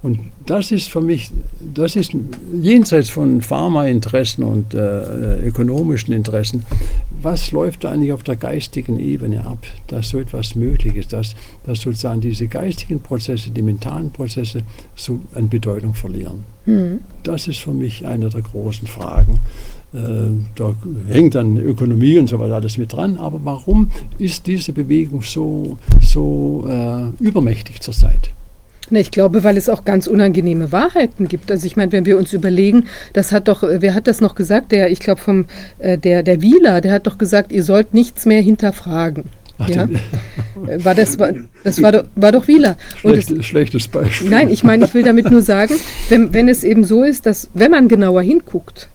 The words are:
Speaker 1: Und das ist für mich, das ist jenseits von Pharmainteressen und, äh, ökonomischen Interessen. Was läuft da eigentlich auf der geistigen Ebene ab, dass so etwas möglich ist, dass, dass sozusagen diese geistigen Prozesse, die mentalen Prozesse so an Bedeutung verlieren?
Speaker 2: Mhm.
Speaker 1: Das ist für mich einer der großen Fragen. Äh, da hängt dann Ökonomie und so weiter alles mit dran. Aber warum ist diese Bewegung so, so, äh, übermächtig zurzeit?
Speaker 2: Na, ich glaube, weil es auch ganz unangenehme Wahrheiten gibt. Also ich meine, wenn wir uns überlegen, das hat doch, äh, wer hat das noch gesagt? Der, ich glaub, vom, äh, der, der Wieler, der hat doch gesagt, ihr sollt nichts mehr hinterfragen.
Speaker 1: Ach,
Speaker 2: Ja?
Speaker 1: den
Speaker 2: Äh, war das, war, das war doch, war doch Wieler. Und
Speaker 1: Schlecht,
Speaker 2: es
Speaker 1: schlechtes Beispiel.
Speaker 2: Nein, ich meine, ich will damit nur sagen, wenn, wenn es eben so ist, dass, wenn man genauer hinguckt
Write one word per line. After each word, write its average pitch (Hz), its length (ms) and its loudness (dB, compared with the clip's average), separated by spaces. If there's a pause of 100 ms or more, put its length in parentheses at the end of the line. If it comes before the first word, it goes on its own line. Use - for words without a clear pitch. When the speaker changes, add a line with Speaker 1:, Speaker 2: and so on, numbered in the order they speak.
Speaker 1:
Und 120 160 -4 (260)
das 190 260 -4
ist 196 200 -4
für 165 100 -4
mich, 165 300 -2 (300)
das 151 360 -4
ist 196 160 -2 (480)
jenseits 175 480 4
von 135 320 0
Pharmainteressen 131 1040 -2
und, 110 300 -4
äh, 104 640 -2
ökonomischen 123 760 -2
Interessen. 110 540 -4 (560)
Was 165 300 -4
läuft 160 320 -4
da - 60 -6
eigentlich 143 220 -2
auf 127 100 -8
der 131 140 -6
geistigen 127 640 -8
Ebene 113 460 -6
ab, 117 140 -12 (260)
dass 113 240 -8
so 131 80 -6
etwas 117 380 -8
möglich 113 400 0
ist, 98 180 -8
dass, 110 200 -6 (300)
dass 117 160 -6
sozusagen 117 400 -6
diese 113 280 -4
geistigen 170 520 -8
Prozesse, 113 500 -8
die 117 120 -6
mentalen 135 480 -6
Prozesse 120 480 -8 (360)
so 123 260 -8 (140)
an 110 140 -2
Bedeutung 107 460 -4
verlieren? 98 500 -10 (220)
Speaker 2:
Mhm. 196 340 0 (220)
Speaker 1:
Das 165 260 -8
ist 151 120 -8
für 156 120 -8
mich 127 340 -6
einer 117 220 -4
der 110 140 -6
großen 107 440 -8
Fragen. 107 540 2 (540)
Äh, 131 40 -10 (560)
da 110 200 -4 (340)
hängt 143 260 4
dann 113 220 2
Ökonomie 123 640 2
und 131 100 4
so 120 100 -4
weiter 110 180 -4
alles 110 200 -6
mit 113 160 -8
dran. 180 240 -4
Aber 156 260 -10
warum 185 480 0 (280)
ist 185 280 -6
diese 180 280 -4
Bewegung 143 480 -2
so, 151 560 -6 (240)
so, 147 680 2
äh, 120 560 -4
übermächtig 151 560 -2
zurzeit? - 520 4 (580)
Speaker 2:
Na, 220 100 4
ich - 100 -2
glaube, 190 340 2
weil 202 120 4
es 196 140 0
auch - 160 -2
ganz 190 200 0
unangenehme 175 640 2
Wahrheiten 240 560 0
gibt. 160 240 -8
Also 185 160 -2
ich - 80 -6
meine, 190 180 0
wenn 190 120 2
wir 196 140 4
uns 185 160 -2
überlegen, 196 500 4 (300)
das 196 180 0
hat 208 160 2
doch, 196 140 2
äh, 175 180 0
wer 190 140 2
hat 214 120 0
das 226 140 2
noch 208 140 2
gesagt? 208 380 0
Der, 196 180 4
ich 180 80 0
glaub, 196 220 -2
vom, 190 260 0 (320)
äh, 180 180 0
der, 175 260 2
der 165 200 2
Wieler, 226 400 6
der 196 100 2
hat 202 140 0
doch 202 100 -4
gesagt, 202 340 0
ihr 185 140 0
sollt 202 300 2
nichts 240 320 2
mehr 220 160 6
hinterfragen. 175 840 0 (320)
Speaker 1:
Ach, - 140 -4
Speaker 2:
Ja? 170 160 0
Speaker 1:
den 113 100 -2 (720)
Speaker 2:
Äh, 170 160 -6
war 185 100 4
das, 214 240 2
war, 208 140 2 (300)
das 196 180 -2
war 208 120 6
doch, 214 120 4 (100)
war 208 180 6
doch 254 140 2
Wieler. 294 300 6 (260)
Und 214 100 6
Speaker 1:
Schlecht, 214 180 2
Speaker 2:
es 156 160 -4
Speaker 1:
schlechtes 143 420 -2
Beispiel. 147 400 -2
Speaker 2:
Nein, 240 220 4
ich 214 140 -2
meine, 226 200 6
ich - 80 0
will 240 100 4
damit 233 280 4
nur 233 120 8
sagen, 214 320 2 (360)
wenn, 226 240 4
wenn 233 140 4
es 254 140 2
eben 214 220 4
so 220 200 4
ist, 285 200 0
dass, - 300 -2
wenn 220 160 6
man 277 180 6
genauer 190 320 4
hinguckt - 760 -2